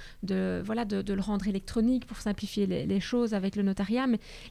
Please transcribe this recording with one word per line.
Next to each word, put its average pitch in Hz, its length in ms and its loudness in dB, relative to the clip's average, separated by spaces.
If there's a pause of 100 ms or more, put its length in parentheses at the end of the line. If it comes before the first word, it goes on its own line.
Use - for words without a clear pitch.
(220)
de, 185 420 0
voilà, 220 220 -2
de, 196 160 -2
de 196 100 -2
le 196 80 0
rendre 196 260 0
électronique 226 600 2
pour - 100 -12
simplifier 208 480 -2
les, 185 220 0
les 196 140 2
choses 240 340 0
avec 196 200 0
le 208 80 0
notariat. 202 440 2
Mais 226 120 4 (320)